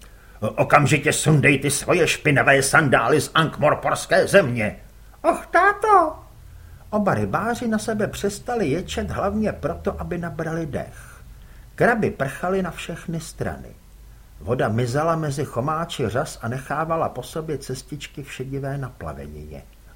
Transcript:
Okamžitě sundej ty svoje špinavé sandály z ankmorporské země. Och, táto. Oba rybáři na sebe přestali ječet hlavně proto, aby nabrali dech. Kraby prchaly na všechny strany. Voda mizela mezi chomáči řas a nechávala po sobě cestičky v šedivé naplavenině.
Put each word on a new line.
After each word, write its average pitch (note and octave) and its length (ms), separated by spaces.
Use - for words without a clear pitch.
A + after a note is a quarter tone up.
Okamžitě C#3+ 720
sundej C#3+ 460
ty C#3 120
svoje D#3+ 360
špinavé C#3 560
sandály C3+ 580
z - 140
ankmorporské D3+ 920
země. A#2+ 520
Och, - 260
táto. F#4+ 680
Oba G3+ 240
rybáři F3+ 540
na A3 100
sebe G#3+ 300
přestali G3+ 600
ječet F3+ 440
hlavně G3 400
proto, F3+ 500
aby E3+ 160
nabrali E3 480
dech. - 580
Kraby F3+ 360
prchaly F3+ 500
na E3+ 100
všechny - 480
strany. C#2+ 500
Voda B2 280
mizela B2+ 480
mezi D3+ 300
chomáči D3+ 640
řas C3 320
a A#2 60
nechávala C#3+ 600
po B2 140
sobě D#3 340
cestičky - 640
v - 100
šedivé C3+ 440
naplavenině. D2+ 840